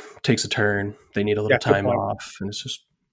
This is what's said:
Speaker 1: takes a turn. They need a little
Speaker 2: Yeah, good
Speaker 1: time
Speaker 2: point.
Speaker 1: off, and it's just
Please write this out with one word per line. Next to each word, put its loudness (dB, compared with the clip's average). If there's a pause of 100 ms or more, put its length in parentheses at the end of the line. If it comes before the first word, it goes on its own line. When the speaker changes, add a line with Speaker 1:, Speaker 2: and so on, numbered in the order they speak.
(240)
Speaker 1:
takes 2
a -6
turn. 0 (180)
They 0
need 2
a -2
little 2
Speaker 2:
Yeah, 6
good 2
Speaker 1:
time 0
Speaker 2:
point. 2
Speaker 1:
off, -6
and -6
it's -10
just -12 (280)